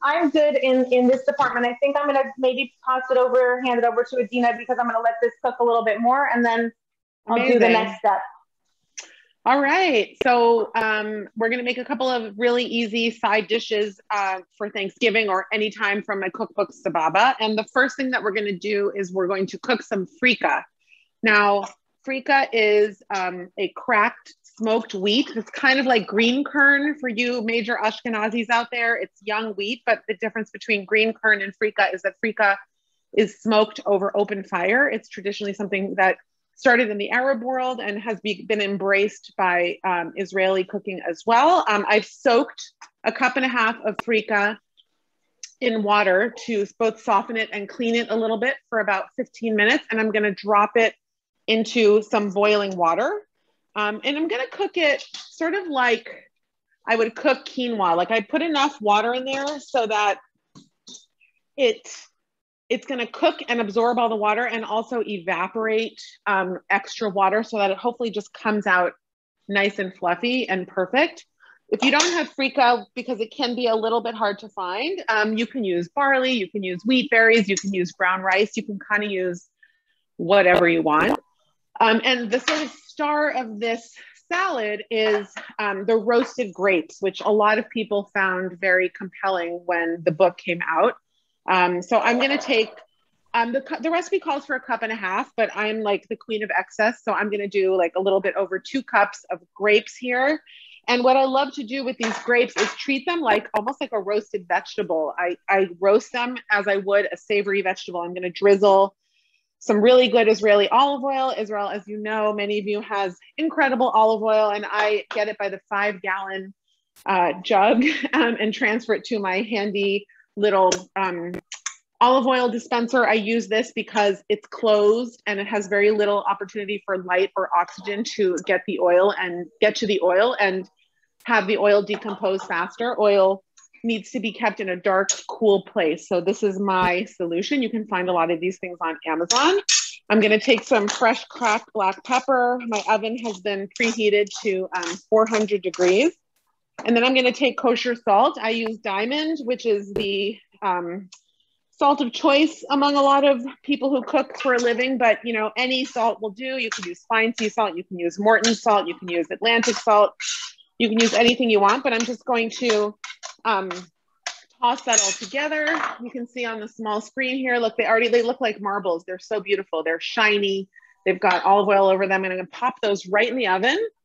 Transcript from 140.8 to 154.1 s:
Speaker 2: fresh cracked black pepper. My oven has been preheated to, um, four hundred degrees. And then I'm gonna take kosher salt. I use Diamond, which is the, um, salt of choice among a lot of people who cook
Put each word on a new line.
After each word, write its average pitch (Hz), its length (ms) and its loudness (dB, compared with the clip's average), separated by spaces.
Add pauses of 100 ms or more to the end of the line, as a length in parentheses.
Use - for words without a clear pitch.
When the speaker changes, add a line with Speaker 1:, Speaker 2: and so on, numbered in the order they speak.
Speaker 2:
fresh 233 380 0
cracked 226 460 -2
black 196 300 -2
pepper. 254 640 0
My 214 220 -4
oven 220 300 0
has 220 220 -8
been 196 280 -6 (120)
preheated 214 460 2 (160)
to, 185 340 -2
um, 175 200 -4 (120)
four 220 180 6
hundred 208 360 0
degrees. 185 500 2 (720)
And 233 120 2
then 233 80 4
I'm 262 100 2
gonna 254 180 4
take 247 240 0
kosher 240 380 0
salt. 233 460 2
I 220 100 -4
use 226 280 -4
Diamond, 269 640 -4
which 247 200 -4
is 202 280 -2
the, 202 460 -4 (220)
um, 180 480 -4 (680)
salt 285 240 2
of 240 120 -2
choice 294 580 2
among 285 240 2
a 285 80 4
lot 277 220 4
of 262 200 4 (200)
people 277 260 -2
who 269 120 2
cook 269 380 -2